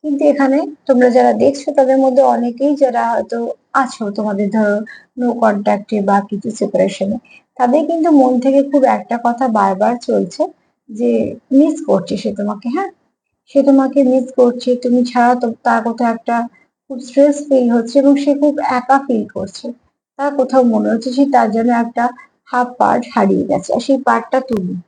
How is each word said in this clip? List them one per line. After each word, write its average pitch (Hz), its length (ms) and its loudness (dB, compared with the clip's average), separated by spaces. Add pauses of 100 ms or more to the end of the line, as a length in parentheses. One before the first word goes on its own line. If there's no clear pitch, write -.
কিন্তু 294 200 -2 (100)
এখানে 269 260 0 (300)
তোমরা 247 280 4
যারা 247 160 4 (100)
দেখছো 277 260 0 (100)
তাদের 269 260 2
মধ্যে 262 180 2 (120)
অনেকেই 240 380 -2 (100)
যারা 240 200 0 (100)
হয়তো 233 260 -4 (440)
আছো, 247 220 -6 (140)
তোমাদের 208 380 -2
ধরো 208 200 2 (440)
no 247 80 0 (140)
contact-এ 208 560 -2 (100)
বা 196 80 2 (140)
কিছু 208 180 -8 (100)
সেপারেশনে, 196 580 -2 (420)
তাদের 254 300 2
কিন্তু 330 200 0 (120)
মন 254 120 4 (120)
থেকে 277 160 4 (100)
খুব 277 120 4 (140)
একটা 208 200 -6 (100)
কথা 240 180 -2 (140)
বারবার 196 360 0 (140)
চলছে 202 340 -2 (480)
যে 233 200 -2 (480)
মিস 311 180 4 (120)
করছে 196 340 0
সে 214 80 -4 (100)
তোমাকে, 208 360 -6
হ্যাঁ? 381 160 -6 (580)
সে 277 180 2
তোমাকে 269 300 4 (120)
মিস 254 160 0 (120)
করছে, 247 320 2 (140)
তুমি 247 160 2 (100)
ছাড়া 240 220 2 (100)
তো 247 40 -2 (200)
তার 233 200 0
কোথাও 233 300 -2
একটা 233 200 -6 (500)
খুব 262 200 -12
স্ট্রেস 285 300 4 (120)
ফিল 254 180 2 (100)
হচ্ছে 233 260 -4
এবং 277 100 6 (100)
সে 285 100 0 (100)
খুব 294 120 2 (240)
একা 254 180 0 (100)
ফিল 220 180 -2 (120)
করছে। - 300 -10 (520)
তার 285 200 -2
কোথাও 262 240 2 (100)
মনে 214 200 0
হচ্ছে 226 240 -4
সে 277 80 4 (100)
তার 233 220 4
জন্য 226 140 0 (140)
একটা 240 200 -4 (460)
হাফ 247 180 0 (120)
পার্ট 240 220 2 (120)
হারিয়ে 196 360 2
গেছে, 190 260 -4
আর 240 100 -4
সেই 269 200 2
পার্টটা 233 320 0 (120)
তুমি। 185 240 -6 (140)